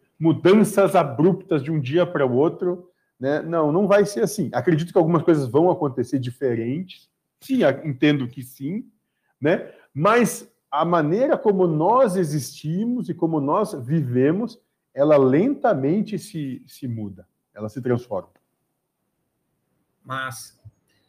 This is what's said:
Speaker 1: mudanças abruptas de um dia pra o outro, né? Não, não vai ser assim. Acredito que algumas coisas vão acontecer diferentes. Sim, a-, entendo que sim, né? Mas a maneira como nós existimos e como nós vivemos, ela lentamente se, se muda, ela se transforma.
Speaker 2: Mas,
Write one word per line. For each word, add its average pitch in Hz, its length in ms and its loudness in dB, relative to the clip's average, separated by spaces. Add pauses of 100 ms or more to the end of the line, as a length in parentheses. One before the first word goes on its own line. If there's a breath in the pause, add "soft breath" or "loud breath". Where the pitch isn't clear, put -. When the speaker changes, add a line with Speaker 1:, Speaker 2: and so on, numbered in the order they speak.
(180)
Speaker 1:
mudanças 180 760 4
abruptas 156 720 0
de 147 80 -6
um 156 80 -2
dia 147 260 0
pra 165 180 -2
o 123 80 0
outro, 175 560 0 (300)
né? 143 240 -2
Não, 160 300 0
não 190 160 2
vai 202 160 4
ser 220 180 -4
assim. 170 300 -2
Acredito 160 400 0
que - 60 2
algumas 165 260 2
coisas 151 240 2
vão 151 200 2
acontecer 135 520 -2
diferentes. 123 880 -6 (300)
Sim, 254 240 0
a-, 135 200 0
entendo 147 440 0
que 127 120 -14
sim, 143 480 -10 (520)
né? 165 320 -2 (200 loud breath)
Mas 208 560 0 (220)
a 147 140 -2
maneira 175 520 0
como 190 300 2
nós 180 480 2
existimos 175 920 -4
e 170 60 -8
como 160 260 -2
nós 185 340 -2
vivemos, 143 840 -2 (340)
ela 147 220 4
lentamente 175 1000 2
se, 139 500 -12
se - 180 -14
muda, 104 400 -10 (260)
ela 107 160 -10
se 120 140 -12
transforma. 117 480 -4 (1700)
Speaker 2:
Mas, 131 560 -12 (480)